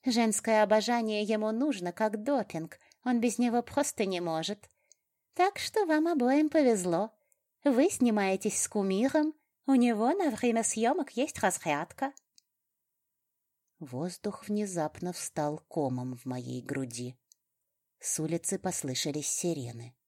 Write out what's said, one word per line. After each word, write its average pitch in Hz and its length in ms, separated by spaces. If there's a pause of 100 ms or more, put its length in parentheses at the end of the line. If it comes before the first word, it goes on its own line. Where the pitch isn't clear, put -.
Женское 226 580
обожание 214 600
ему 214 280
нужно, 220 420
как 214 300
допинг, 214 560 (260)
он 247 160
без 233 180
него 240 240
просто 233 440
не 185 140
может. 170 500 (640)
Так 381 240
что - 280
вам 311 220
обоим 294 400
повезло. 214 600 (540)
Вы 285 260
снимаетесь 208 680
с - 80
кумиром, 233 680 (320)
у 269 80
него 240 400
на 370 160
время 226 320
съёмок 240 480
есть - 300
разрядка». 180 720 (1700)
Воздух 160 680
внезапно 180 640
встал 151 460 (100)
комом 127 480
в 120 80
моей 127 380
груди. 123 540 (840)
С - 180
улицы 160 400
послышались 147 720
сирены. 120 680 (120)